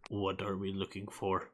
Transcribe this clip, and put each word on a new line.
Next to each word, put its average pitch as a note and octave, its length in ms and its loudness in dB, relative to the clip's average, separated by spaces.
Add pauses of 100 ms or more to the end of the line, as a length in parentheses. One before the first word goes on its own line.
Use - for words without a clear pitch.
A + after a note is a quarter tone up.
What G2 340 2
are G2+ 140 0
we F#2+ 160 0
looking F#2+ 360 -2
for? F#2+ 460 0